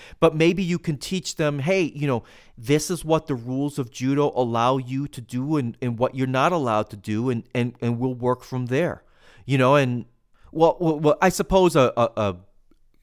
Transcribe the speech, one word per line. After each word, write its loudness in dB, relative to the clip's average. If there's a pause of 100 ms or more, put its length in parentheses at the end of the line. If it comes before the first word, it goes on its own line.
(200)
But 4
maybe 2
you -2
can -6
teach -8
them, -2
"Hey, 0
you -4
know, -2 (320)
this -2
is -6
what 0
the -4
rules -6
of -6
judo 0
allow 0
you -6
to -14
do -4
and, -4
and -4
what 0
you're -2
not 0
allowed -2
to -16
do, -4
and, -4 (120)
and, -2
and -2
we'll -2
work -2
from -6
there." -2 (440)
You 0
know, 6
and, 0 (460)
well, 4
well, 0
well, 4
I 6
suppose 2
a, 6
a, 2
a, 0 (680)